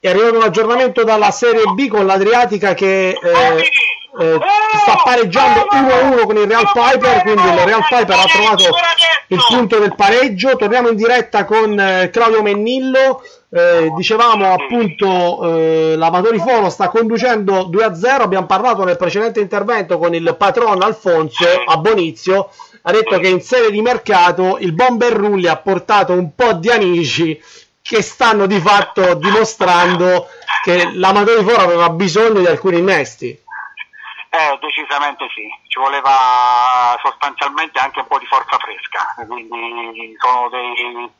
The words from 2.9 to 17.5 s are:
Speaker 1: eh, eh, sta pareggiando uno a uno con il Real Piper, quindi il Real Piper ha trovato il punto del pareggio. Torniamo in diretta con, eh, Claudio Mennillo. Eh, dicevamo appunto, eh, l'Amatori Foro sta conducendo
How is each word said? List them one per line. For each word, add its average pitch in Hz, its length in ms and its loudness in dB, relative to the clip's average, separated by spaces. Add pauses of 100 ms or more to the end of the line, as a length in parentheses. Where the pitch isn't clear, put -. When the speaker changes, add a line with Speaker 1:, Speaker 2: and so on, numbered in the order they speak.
Speaker 1:
eh, - 600 0 (480)
eh, 160 220 0 (400)
sta 415 240 2
pareggiando 269 680 2
uno 269 220 2
a 254 80 4
uno 254 260 2
con 214 100 0
il 208 100 2
Real 214 260 2
Piper, 240 500 2
quindi 214 200 2
il 175 160 2
Real 208 300 2
Piper 202 300 0
ha - 60 4
trovato - 400 2 (640)
il 190 200 0
punto 226 300 0
del 208 160 0
pareggio. 233 640 0
Torniamo 240 320 0
in 226 80 0
diretta 226 480 0
con, 214 340 0
eh, 185 320 0
Claudio 226 320 2
Mennillo. 254 800 0 (300)
Eh, 165 440 2
dicevamo 214 560 2
appunto, 185 920 -2
eh, 160 540 0
l'Amatori 180 420 0
Foro 220 320 0
sta 185 180 -4
conducendo 220 760 0